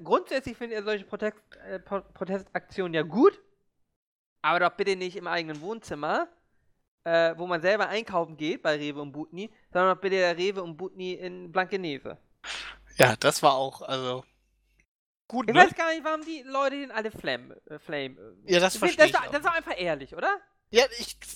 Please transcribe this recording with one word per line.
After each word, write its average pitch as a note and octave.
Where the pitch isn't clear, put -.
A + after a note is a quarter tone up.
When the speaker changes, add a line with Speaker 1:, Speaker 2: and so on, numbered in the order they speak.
Speaker 1:
grundsätzlich C4
findet A#3
er G3+
solche G3+
Protest, G#3+
äh, F#3+
Pro-, F#3+
Protestaktionen F#3
ja D#3+
gut, A3+
aber E3
doch F3
bitte G3
nicht F3+
im F3
eigenen D#3+
Wohnzimmer, G3
äh, E3
wo F3
man F3
selber G3
einkaufen E3+
geht, D#3
bei D#3
Rewe D3
und C#3+
Butni, E3+
sondern F#3
doch F#3
bitte F#3+
der F3
Rewe F#3+
und E3
Butni F#3
in F3+
Blankenese. F3+
Speaker 2:
Ja, A#2+
das -
war C#3+
auch, C3+
also, B2+
gut, A3+
Speaker 1:
Ich A#3+
Speaker 2:
ne? F4+
Speaker 1:
weiß G4
gar E4
nicht, D#4+
warum D#4
die D#4
Leute C4+
den C4+
alle A3
Flam-, C3
äh, D3+
Flame, C3+
äh, F#3
Speaker 2:
Ja, F3
das F#3
Speaker 1:
ich A3
find, F4+
Speaker 2:
verstehe D#4
Speaker 1:
das -
war, D#4+
Speaker 2:
ich -
auch -
Speaker 1:
das C#4+
war F4
einfach E4
ehrlich, D#3+
oder? F4+
Speaker 2:
Ja, A3+
ich, -